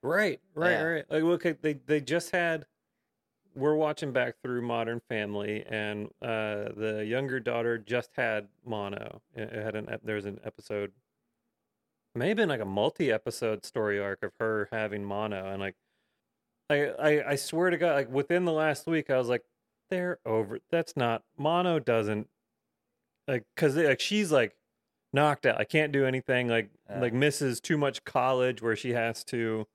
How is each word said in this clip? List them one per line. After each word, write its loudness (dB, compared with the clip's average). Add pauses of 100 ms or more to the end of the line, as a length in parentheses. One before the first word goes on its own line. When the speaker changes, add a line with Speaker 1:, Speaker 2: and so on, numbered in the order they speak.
Speaker 1:
Right, 0 (140)
right, 2
Speaker 2:
Yeah. 2
Speaker 1:
right. 0
Like, 2
look, 2 (200)
they, 2 (140)
they 2
just -2
had, 0 (920)
we're 2
watching -2
back 0
through -2
Modern -2
Family, -4
and, -4 (160)
uh, -4
the -4
younger -2
daughter 0
just -4
had -2 (180)
mono. -6 (140)
It, -10
it -6
had -6
an -8
ep-, -8
there -4
was -6
an -10
episode, -8 (1200)
may -2
have 0
been, 2
like, -2
a -2
multi-episode -2
story -2
arc -4
of -6
her -2
having -4
mono, -4
and, -6
like, -4 (960)
I, 4
I, 2
I 2
swear 0
to 2
God, 2
like, 0
within 2
the 2
last 0
week, 0
I 4
was 0
like, 0 (480)
"They're -2
over. 0 (120)
That's 0
not, 0 (120)
mono 2
doesn't," 0 (1000)
like, -2 (120)
'cause, 4
like, 4
she's, 0
like, 4 (580)
knocked 4
out. 4
I 2
can't 2
do 4
anything, 0
like, 2 (180)
Speaker 2:
Yeah. -6
Speaker 1:
like, 0
misses 2
too 0
much -2
college 0
where 2
she -4
has -2
to -2